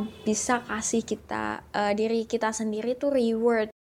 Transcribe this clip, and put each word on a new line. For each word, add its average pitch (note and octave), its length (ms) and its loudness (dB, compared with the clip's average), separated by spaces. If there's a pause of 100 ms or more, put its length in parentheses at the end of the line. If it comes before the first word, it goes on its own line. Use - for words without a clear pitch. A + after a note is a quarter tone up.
(220)
bisa G#3+ 480 0
kasih A3 320 0
kita, A2 720 -6
eh, G#3 240 2
diri A3+ 320 0
kita A3 240 0
sendiri A3 400 -2
tuh C4+ 160 0
reward. A3+ 720 2